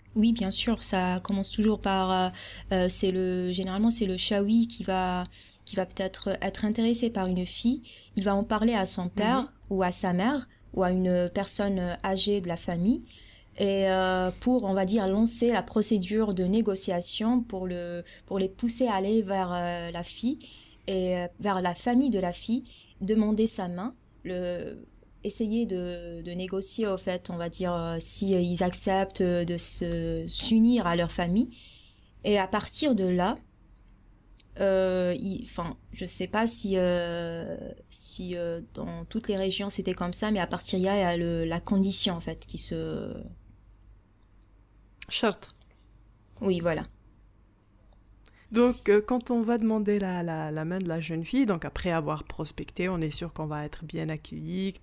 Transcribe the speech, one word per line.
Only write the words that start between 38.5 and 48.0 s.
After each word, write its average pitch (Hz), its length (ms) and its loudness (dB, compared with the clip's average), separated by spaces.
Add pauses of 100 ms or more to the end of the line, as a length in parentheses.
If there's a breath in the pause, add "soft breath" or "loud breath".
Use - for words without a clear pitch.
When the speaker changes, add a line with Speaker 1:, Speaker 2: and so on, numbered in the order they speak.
Speaker 1:
dans 170 300 -8
toutes - 240 -6
les 202 80 0
régions 190 340 -2
c'était 185 240 -4
comme 175 200 -4
ça, 214 160 -2
mais 202 100 0
à 170 60 -2
partir - 340 -4
de 180 60 2
là, 202 100 2
il 202 40 4
y - 40 4
a 175 140 2
le, 170 260 0
la 165 160 -2
condition, 196 540 2
en 170 60 -6
fait, - 260 -10
qui - 120 -10
se 160 540 -6 (2000)
Speaker 2:
Charte. - 420 -2 (880)
Speaker 1:
Oui, 185 200 2
voilà. 165 220 0 (1700 soft breath)